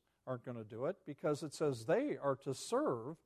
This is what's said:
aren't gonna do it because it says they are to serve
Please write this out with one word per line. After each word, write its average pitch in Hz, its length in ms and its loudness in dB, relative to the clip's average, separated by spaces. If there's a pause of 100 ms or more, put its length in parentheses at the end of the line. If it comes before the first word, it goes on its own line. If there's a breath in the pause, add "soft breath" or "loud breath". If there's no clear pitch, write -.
(280)
aren't 123 160 -2
gonna 117 220 -6
do 113 200 -4
it 185 200 -2
because 147 360 0
it 156 120 -6
says 131 320 0
they 202 320 2
are 135 180 2
to 139 180 -4
serve 160 720 0